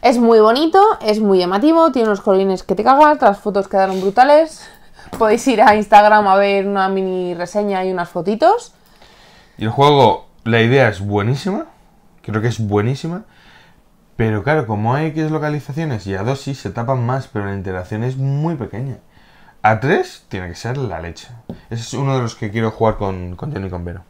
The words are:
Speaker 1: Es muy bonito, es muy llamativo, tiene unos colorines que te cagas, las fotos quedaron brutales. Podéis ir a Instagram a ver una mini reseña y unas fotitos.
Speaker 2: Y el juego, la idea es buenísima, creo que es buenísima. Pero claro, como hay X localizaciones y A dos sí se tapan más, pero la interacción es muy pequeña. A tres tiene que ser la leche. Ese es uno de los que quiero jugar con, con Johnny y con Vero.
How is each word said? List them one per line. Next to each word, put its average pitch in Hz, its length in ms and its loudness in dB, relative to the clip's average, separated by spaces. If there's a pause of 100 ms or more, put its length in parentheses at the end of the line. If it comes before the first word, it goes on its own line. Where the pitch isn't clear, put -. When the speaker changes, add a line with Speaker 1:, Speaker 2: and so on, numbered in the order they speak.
Speaker 1:
Es 240 160 2
muy 233 220 6
bonito, 294 400 4 (240)
es 214 160 0
muy 196 180 4
llamativo, 285 540 2
tiene 233 160 0
unos 202 120 -2
colorines 190 420 0
que - 120 -4
te 208 100 -4
cagas, 294 360 4
las 208 180 2
fotos 196 300 -4
quedaron 190 320 0
brutales. 277 680 2 (500)
Podéis 220 300 2
ir 220 140 4
a 220 120 6
Instagram 208 540 4
a 190 80 4
ver 196 300 2
una 196 220 -2
mini 185 460 -4
reseña 185 500 -4
y 190 80 -2
unas 175 160 -6
fotitos. 226 680 -2 (840)
Speaker 2:
Y - 80 -8
el 110 60 -2
juego, 135 580 4 (160)
la 113 160 2
idea 123 280 4
es 95 120 -6
buenísima, 120 680 -2 (560)
creo 107 180 -4
que 110 80 -2
es 107 120 -6
buenísima. 120 640 -4 (920)
Pero 110 280 -2
claro, 147 220 0
como 110 280 -2
hay 151 120 -2
X 156 240 -4
localizaciones 147 760 -6
y 98 80 -6
A 95 80 -6
dos 131 200 -4
sí 139 120 -8
se - 160 -10
tapan 120 360 -4
más, 131 220 -4
pero 101 180 -6
la 98 80 -6
interacción 95 500 -8
es 131 120 -6
muy 143 400 -4
pequeña. 120 420 -10 (640)
A 110 180 0
tres 196 480 -4
tiene 90 200 -10
que 85 60 -12
ser 120 220 -8
la 104 240 -8
leche. 85 280 -14 (420)
Ese 117 120 -8
es - 120 -12
uno 135 220 -2
de 127 60 -2
los 113 140 -8
que 107 140 -10
quiero 110 200 -2
jugar 110 260 -2
con, 92 400 -8
con - 160 -10
Johnny 98 140 -8
y 92 40 -10
con 87 140 -10
Vero. 87 260 -12